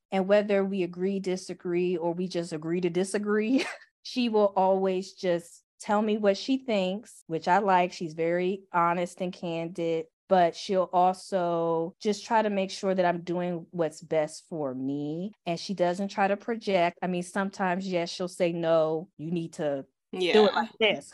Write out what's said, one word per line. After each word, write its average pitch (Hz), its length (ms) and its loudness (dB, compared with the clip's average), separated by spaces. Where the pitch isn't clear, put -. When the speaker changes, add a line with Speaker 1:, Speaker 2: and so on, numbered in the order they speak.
Speaker 1:
And 190 160 0
whether 202 360 4
we 196 180 -2
agree, 180 380 -2
disagree, 180 760 -2
or 165 160 -2
we 180 160 -4
just 175 240 -4
agree 160 280 -4
to 175 100 0
disagree, 208 760 0
<laughs> - 180 -20
she 240 260 -2
will 208 280 4
always 190 580 2
just 170 500 -2
tell 208 220 0
me 214 140 0
what 202 200 4
she 269 220 -2
thinks, 202 680 -4
which 165 220 -6
I 180 100 6
like. 185 340 2
She's 160 220 -8
very 180 480 0
honest 175 480 0
and 185 120 -4
candid. 165 760 -4
But 175 260 6
she'll 180 380 0
also 175 1080 0
just 208 240 -2
try 226 160 2
to 214 100 2
make 190 200 -2
sure 190 240 -2
that 185 100 4
I'm 175 180 0
doing 175 480 -4
what's 160 300 -4
best 151 480 -4
for 143 260 -4
me. 147 580 -4
And 170 140 -4
she - 160 -6
doesn't 180 340 0
try 196 200 0
to 202 80 0
project. 202 680 0
I 180 60 -2
mean, 175 160 -2
sometimes, 190 600 -2
yes, 175 240 -2
she'll 180 180 -6
say, 175 240 0
"No, 165 640 2
you 156 120 -8
need 165 240 -4
to 143 300 -4
do 214 160 8
it 185 60 4
Speaker 2:
Yeah. - 20 0
Speaker 1:
like - 160 -2
this." 180 340 0